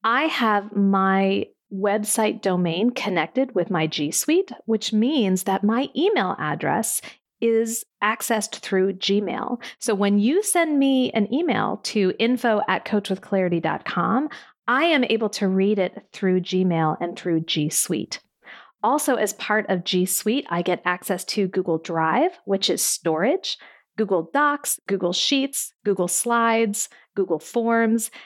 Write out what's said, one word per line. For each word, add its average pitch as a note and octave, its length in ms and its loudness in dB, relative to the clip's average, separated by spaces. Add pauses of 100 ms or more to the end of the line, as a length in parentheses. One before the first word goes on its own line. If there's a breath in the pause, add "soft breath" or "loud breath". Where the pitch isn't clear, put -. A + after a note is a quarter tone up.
I A#3+ 200 2
have G#3+ 520 0
my G3 680 2 (260)
website G#3 680 -2
domain F3+ 480 2
connected A#3+ 640 -2
with F3+ 160 0
my D#3+ 160 0
G D#3+ 240 -4
Suite, E4+ 420 0 (140)
which A3 260 -2
means A3 520 2
that F#3+ 200 0
my A#3 320 0
email C#4 420 2
address D3+ 640 -2 (400 loud breath)
is A3+ 440 0 (180)
accessed A3 560 -2
through F#3+ 360 0
Gmail. G3+ 680 -2 (160 loud breath)
So A3 160 0
when G3+ 240 4
you C#4 240 2
send E4 340 2
me C4+ 360 2
an G#3 200 0
email G#3 520 0
to F#3+ 340 0
info A#3 480 2
at F#3 180 -2
coach G#3 240 -2
with F#3+ 120 -4
clarity F3+ 400 0
dot D#3 240 -4
com, G#3 440 -2 (380 loud breath)
I C4+ 200 2
am D4 180 2
able A3 260 0
to G#3 160 -2
read F#3+ 320 2
it F3+ 340 -4
through F#3 280 2
Gmail F3 600 2
and E3+ 160 -4
through E3 260 0
G D#3+ 260 -2
Suite. - 500 -4 (640 loud breath)
Also, C#4 320 2
as G#3 200 0
part G#3+ 340 -2
of F3+ 160 0
G F3+ 200 2
Suite, - 460 -2
I F3 120 -2
get F3+ 220 0
access F3+ 420 -2
to G3+ 200 0
Google F#3 320 0
Drive, E3+ 540 0 (120)
which G3 240 -2
is - 160 0
storage, - 720 -2 (400 loud breath)
Google F#3+ 380 0
Docs, C#4+ 540 0
Google F#3+ 240 -2
Sheets, - 640 -2 (100)
Google F#3 240 0
Slides, A3+ 800 0 (260 loud breath)
Google F3 240 0
Forms, A3+ 720 0 (160 loud breath)